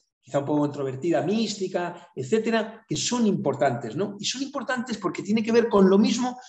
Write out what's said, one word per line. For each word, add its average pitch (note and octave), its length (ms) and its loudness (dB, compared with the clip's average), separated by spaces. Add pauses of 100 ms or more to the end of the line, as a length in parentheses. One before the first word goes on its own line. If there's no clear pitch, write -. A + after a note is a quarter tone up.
(200)
quizá - 200 -4
un C#3 40 -2
poco D3 160 0
controvertida, C#3+ 600 0
mística, F#3 920 -4
etcétera, G#3+ 720 -2
que D#3 100 -4
son A#3 300 0
importantes, C3+ 680 0
¿no? G3+ 240 -4
Y - 60 -8
son B3+ 160 -4
importantes B3 560 -6
porque E3+ 240 -6
tiene A3 200 0
que A3 100 -4
ver A3+ 160 4
con G3+ 200 6
lo F#3+ 80 6
mismo B3 420 2 (100)